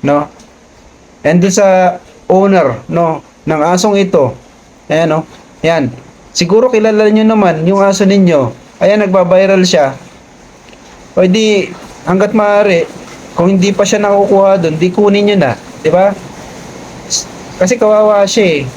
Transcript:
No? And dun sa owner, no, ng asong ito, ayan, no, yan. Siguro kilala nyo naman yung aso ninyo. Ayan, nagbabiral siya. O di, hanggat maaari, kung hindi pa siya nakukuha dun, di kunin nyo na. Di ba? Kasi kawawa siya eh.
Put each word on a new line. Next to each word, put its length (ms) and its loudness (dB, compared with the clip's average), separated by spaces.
No? 240 -2
And 160 2
dun 160 2
sa 440 2
owner, 640 2
no, 320 -2
ng 240 -2
asong 320 0
ito, 320 0
ayan, 200 0
no, 120 -2
yan. 320 -2
Siguro 400 0
kilala 320 2
nyo 200 2
naman 440 2
yung 160 2
aso 200 0
ninyo. 440 2
Ayan, 240 2
nagbabiral 560 2
siya. 320 0
O 160 0
di, 400 0
hanggat 240 0
maaari, 560 0
kung 160 2
hindi 160 2
pa 160 0
siya 160 -2
nakukuha 560 2
dun, 240 -2
di 80 0
kunin 400 0
nyo 80 2
na. 160 0
Di 80 2
ba? 160 2
Kasi 160 0
kawawa 480 2
siya 200 0
eh. 40 -4